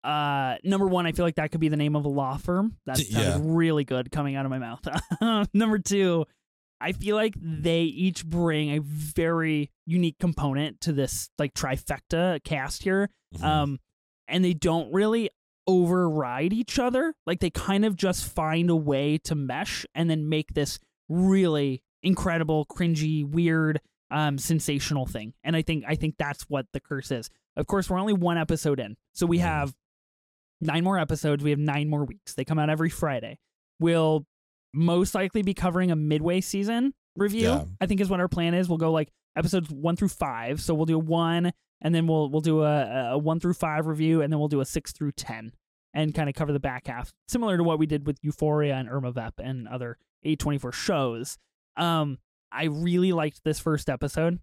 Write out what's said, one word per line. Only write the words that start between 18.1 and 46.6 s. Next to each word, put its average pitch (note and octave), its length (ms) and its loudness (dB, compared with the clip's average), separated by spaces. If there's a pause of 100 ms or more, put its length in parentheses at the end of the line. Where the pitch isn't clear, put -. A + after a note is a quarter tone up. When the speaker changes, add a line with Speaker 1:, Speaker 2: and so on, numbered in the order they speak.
Speaker 1:
find E3 380 0
a E3 80 4
way D3 480 2
to D#3+ 100 -2
mesh C#3 600 -6
and E3 160 0
then D#3 180 0
make D#3 240 -2
this C#3+ 260 -2 (300)
really E3 760 2 (200)
incredible, E3 640 0
cringy, D#3 600 0
weird, D#3+ 540 2 (300)
um, D3 260 0
sensational C#3+ 680 0
thing. A2+ 260 -8 (100)
And E3 140 0
I D#3+ 60 0
think, D3+ 260 -2
I D#3 60 0
think D#3 240 -2
that's C#3+ 320 -6
what C3+ 240 -2
the C3+ 60 -4
curse - 300 -8
is. A#2 200 -4 (260)
Of D3 100 -2
course, G3 220 0
we're F#3 100 0
only G#3 140 0
one F3 240 2
episode D#3 420 0
in, G#2+ 200 -10 (160)
so F3+ 100 0
we E3+ 140 2
Speaker 2:
Mm-hmm. F3 80 2
Speaker 1:
have D3 280 -2 (840)
nine D#3+ 240 2
more F#3+ 140 2
episodes. D3 440 0
We D3 60 0
have C#3+ 100 2
nine D3 300 0
more D3 160 0
weeks. - 300 -12
They C3 100 -4
come D#3 140 0
out D3+ 100 2
every D#3 220 0
Friday. B2 480 -4 (420)
We'll D#3+ 460 4 (480)
most E3+ 400 2
likely G3 280 0
be F#3+ 120 0
covering F3+ 360 0
a D#3+ 60 2
midway D#3 460 2
season A#3 500 0 (240)
review, G#3 320 0
Speaker 2:
Yeah. C#4+ 160 2 (160)
Speaker 1:
I G3 60 2
think F#3+ 160 2
is F#3 80 0
what F#3 100 2
our F3+ 80 2
plan E3+ 240 0
is. F3+ 160 2
We'll E3+ 100 2
go, D#3+ 140 2
like, D#3 180 0 (240)
episodes E3+ 360 0
one D#3+ 260 0
through G3 120 2
five. B2+ 520 -4
So E3 140 0
we'll D#3 100 2
do D#3+ 140 2
one, E3+ 540 2 (280)
and D#3+ 140 2
then E3 120 4
we'll, D#3 220 2
we'll D3+ 140 0
do D#3 220 4
a, C3 480 0
a C#3+ 60 0
one D#3 220 0
through F3 140 0
five D#3 320 -2
review, D#3+ 340 2
and D3 100 2
then D3+ 80 2
we'll D3 100 2
do C#3+ 120 2
a C3+ 60 0
six - 260 -6
through C#3+ 200 -4
ten, A2+ 420 -12 (400)
and D3+ 200 -2
kinda D3 200 -2
cover D3+ 180 -2
the C#3 80 0